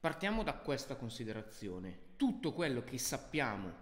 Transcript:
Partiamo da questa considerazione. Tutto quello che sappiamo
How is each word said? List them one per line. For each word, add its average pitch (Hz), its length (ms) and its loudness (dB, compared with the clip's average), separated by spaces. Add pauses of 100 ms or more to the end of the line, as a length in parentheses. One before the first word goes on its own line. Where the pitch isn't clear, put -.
Partiamo 202 420 2
da 151 120 2
questa - 420 0
considerazione. 107 1200 -6
Tutto 202 360 2
quello 147 300 2
che - 140 -6
sappiamo 117 840 0